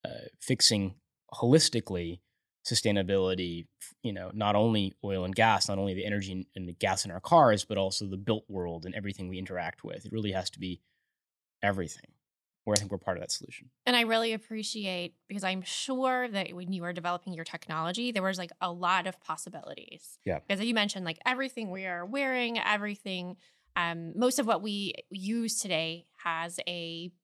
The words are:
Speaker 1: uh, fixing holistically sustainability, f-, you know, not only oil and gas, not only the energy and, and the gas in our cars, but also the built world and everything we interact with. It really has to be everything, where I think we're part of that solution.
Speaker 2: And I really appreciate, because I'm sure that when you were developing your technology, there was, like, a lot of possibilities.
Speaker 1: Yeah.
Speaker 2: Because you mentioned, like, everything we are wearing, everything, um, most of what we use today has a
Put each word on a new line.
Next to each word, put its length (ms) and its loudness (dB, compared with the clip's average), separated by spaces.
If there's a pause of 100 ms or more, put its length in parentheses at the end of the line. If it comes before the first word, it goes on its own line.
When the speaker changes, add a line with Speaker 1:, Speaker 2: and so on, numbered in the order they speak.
Speaker 1:
uh, 220 -8 (120)
fixing 560 4 (380)
holistically 880 4 (440)
sustainability, 1000 2 (140)
f-, 120 -18 (100)
you 100 -2
know, 200 -8
not 220 4
only 380 4 (100)
oil 220 -2
and 100 -2
gas, 320 6
not 100 -2
only 160 0
the 120 -4
energy 260 -2
and, 140 -6 (100)
and 120 -8
the 60 -8
gas 300 2
in 80 -6
our 80 -6
cars, 460 8
but 120 -2
also 280 0
the 100 -4
built 340 0
world 360 -4
and 100 -8
everything 320 -6
we 100 -6
interact 460 -6
with. 220 -10
It 80 -10
really 180 0
has 200 -2
to 80 -18
be 200 -6 (840)
everything, 500 -2 (520)
where 120 2
I 40 4
think 120 -4
we're 60 -4
part 200 -2
of 40 -6
that 100 -8
solution. 380 -10 (160)
Speaker 2:
And 100 4
I 60 6
really 320 2
appreciate, 840 -6 (120)
because 160 -8
I'm 200 -2
sure 680 0
that 240 -4
when 180 -6
you 120 -2
were 100 -4
developing 400 -4
your 120 -8
technology, 680 -4
there 120 -2
was, 140 0
like, 140 -8 (100)
a 100 -2
lot 360 2
of 120 -8
possibilities. 1080 -12
Speaker 1:
Yeah. 140 0
Speaker 2:
Because 240 -4
you 100 0
mentioned, 320 0
like, 200 -4
everything 440 -2
we 160 -6
are 200 -4
wearing, 540 -2
everything, 760 -2 (380)
um, 420 -2
most 220 4
of 80 2
what 140 4
we 320 -4 (160)
use 500 -2
today 460 -2 (180)
has 440 -4
a 440 -8 (120)